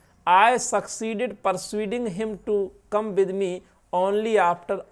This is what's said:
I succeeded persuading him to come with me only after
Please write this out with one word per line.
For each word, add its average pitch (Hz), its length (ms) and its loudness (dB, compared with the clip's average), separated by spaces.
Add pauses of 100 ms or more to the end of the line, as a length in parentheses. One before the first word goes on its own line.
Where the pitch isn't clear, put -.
(300)
I 214 280 6
succeeded 220 800 -4 (120)
persuading 208 720 -4
him 220 200 -6 (120)
to 202 200 0 (260)
come 214 200 -2
with 190 160 2
me 185 280 -4 (340)
only 208 440 2
after 175 400 0 (140)